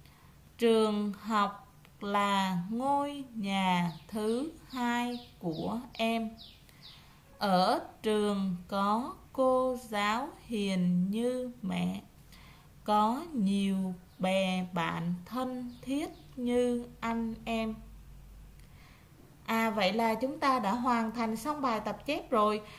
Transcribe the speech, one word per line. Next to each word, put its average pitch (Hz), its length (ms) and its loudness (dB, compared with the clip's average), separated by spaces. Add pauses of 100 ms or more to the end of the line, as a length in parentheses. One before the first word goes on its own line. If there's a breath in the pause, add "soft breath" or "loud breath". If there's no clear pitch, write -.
(580 loud breath)
Trường 214 540 4
học 202 600 0 (280)
là 202 580 2 (120)
ngôi 285 540 0 (100)
nhà 190 580 2 (160)
thứ 226 420 -2 (180)
hai 240 720 -2
của 180 420 -4 (120)
em. 226 380 -2 (1080 loud breath)
Ở 196 420 4 (220)
trường 202 540 2 (120)
có 208 460 0 (180)
cô 254 460 4 (100)
giáo 214 400 0 (180)
hiền 190 640 2
như 247 420 -2 (100)
mẹ. 180 400 -2 (840 loud breath)
Có 214 480 4
nhiều 196 640 2 (240)
bè 185 540 0
bạn 170 420 -2 (100)
thân 247 580 -6
thiết 294 280 -4 (260)
như 240 500 0 (140)
anh 226 340 -4 (100)
em. 226 300 -4 (1700 loud breath)
À, 226 240 2
vậy 208 220 2
là 226 220 2
chúng 262 260 -2
ta 262 180 4
đã 208 140 0
hoàn 240 380 2
thành 226 260 -2
xong 294 260 -4
bài 226 180 0
tập 208 260 -6
chép 302 240 -4
rồi. 214 320 4 (160 loud breath)